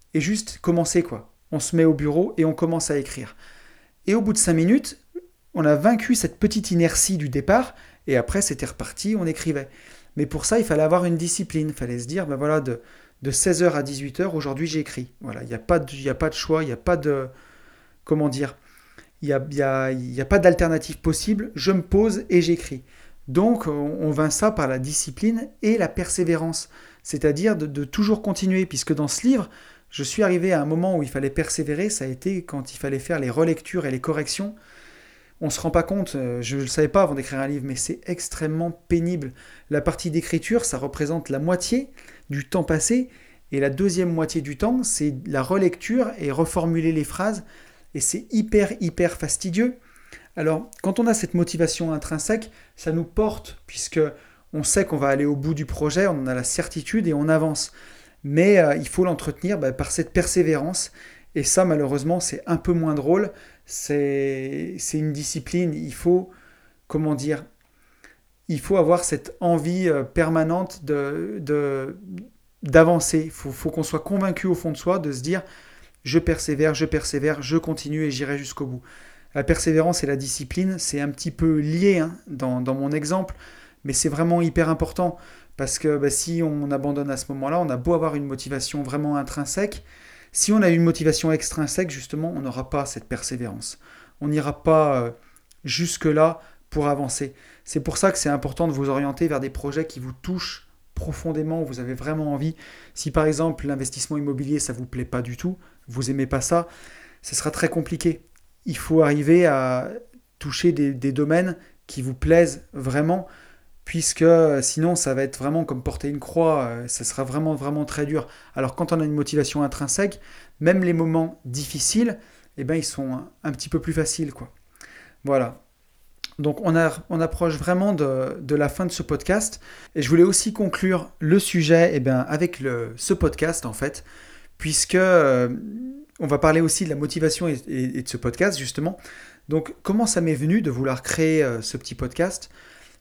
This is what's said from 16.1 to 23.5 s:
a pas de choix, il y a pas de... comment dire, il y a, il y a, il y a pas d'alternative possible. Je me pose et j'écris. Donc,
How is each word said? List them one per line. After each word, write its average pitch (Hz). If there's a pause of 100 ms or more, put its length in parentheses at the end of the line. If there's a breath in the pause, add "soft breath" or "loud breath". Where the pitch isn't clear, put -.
a 127
pas 156
de 156
choix, 160
il 151
y 123
a 117
pas 175
de... 139 (760 soft breath)
comment 151
dire, 135 (640 soft breath)
il 147
y -
a, 135
il 139
y 143
a, 135
il 127
y 123
a 139
pas 202
d'alternative 165
possible. 208
Je 180
me 185
pose 202
et 175
j'écris. 160 (420 soft breath)
Donc, 202